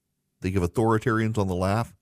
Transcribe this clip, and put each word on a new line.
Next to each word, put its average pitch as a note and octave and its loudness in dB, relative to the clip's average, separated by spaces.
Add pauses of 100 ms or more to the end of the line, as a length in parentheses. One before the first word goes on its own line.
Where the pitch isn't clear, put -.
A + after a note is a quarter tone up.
(400)
They F#2+ -4
give F#2+ 0
authoritarians A2 0
on G2+ 0
the F#2 -2
laf-, G2 -2